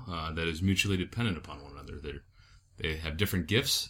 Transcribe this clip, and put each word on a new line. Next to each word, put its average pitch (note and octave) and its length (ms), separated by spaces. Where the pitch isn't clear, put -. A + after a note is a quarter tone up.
uh, D#2+ 220
that E2 160
is E2 120
mutually F#2+ 360
dependent F#2 400
upon C#2+ 260
one C#2 80
another. C#2 320
They're, C#2 200
they D#2+ 200
have D#2+ 180
different F#2 320
gifts B2+ 420